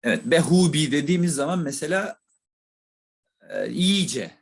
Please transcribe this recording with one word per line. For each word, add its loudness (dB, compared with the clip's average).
Evet, 0
behubi 4
dediğimiz 0
zaman -2
mesela, -4
e, -6
iyice. -2